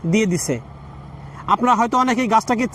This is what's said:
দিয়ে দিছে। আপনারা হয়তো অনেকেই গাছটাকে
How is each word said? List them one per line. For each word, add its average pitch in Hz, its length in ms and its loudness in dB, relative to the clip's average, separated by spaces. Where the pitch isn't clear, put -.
দিয়ে 208 200 2
দিছে। 170 300 -2
আপনারা 240 320 4
হয়তো 233 200 0
অনেকেই 254 300 2
গাছটাকে 226 460 2